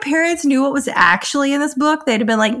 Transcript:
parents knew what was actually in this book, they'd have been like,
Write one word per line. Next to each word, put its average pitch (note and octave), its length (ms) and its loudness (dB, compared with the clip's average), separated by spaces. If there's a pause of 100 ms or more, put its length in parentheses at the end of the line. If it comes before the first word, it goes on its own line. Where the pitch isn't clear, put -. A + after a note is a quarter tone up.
parents E4 420 0
knew C4+ 180 2
what C#4 100 0
was C#4 140 -2
actually A#3 640 0
in C#4+ 80 0
this D4 140 -2
book, D4+ 320 0
they'd A3 140 0
have A3 80 -2
been A3+ 100 2
like, G#3+ 220 0